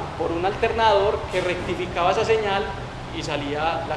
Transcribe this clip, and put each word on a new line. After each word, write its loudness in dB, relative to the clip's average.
por -2
un 0
alternador 4
que 2
rectificaba 0
esa 2
señal 2
y -4
salía -2
la -2